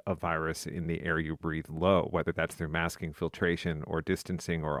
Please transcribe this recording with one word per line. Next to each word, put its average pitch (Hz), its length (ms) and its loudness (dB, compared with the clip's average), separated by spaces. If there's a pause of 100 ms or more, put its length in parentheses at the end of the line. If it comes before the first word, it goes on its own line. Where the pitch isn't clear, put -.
of 90 140 0
virus 80 480 0
in 85 200 -4
the 82 160 -2
air 82 140 2
you 80 200 -2
breathe 78 320 -2
low, 87 420 4
whether 85 200 2
that's 82 240 0
through 85 120 -4
masking, 82 460 -2
filtration, 85 760 0
or 85 140 0
distancing, 87 600 -2
or 76 180 0